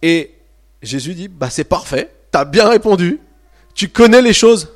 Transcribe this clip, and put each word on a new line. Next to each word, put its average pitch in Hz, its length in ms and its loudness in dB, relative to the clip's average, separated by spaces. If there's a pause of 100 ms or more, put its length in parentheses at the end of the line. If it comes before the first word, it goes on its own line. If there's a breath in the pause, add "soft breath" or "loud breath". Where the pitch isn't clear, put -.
Et 165 320 -2 (460)
Jésus 131 320 -10
dit, « 180 160 -16
Bah, 143 220 -8
c'est 156 120 -8
parfait, 135 480 -6 (200)
t'as 143 120 0
bien 175 240 0
répondu, 214 520 0 (560)
tu 196 120 -8
connais 233 360 4
les 233 100 2
choses 220 420 2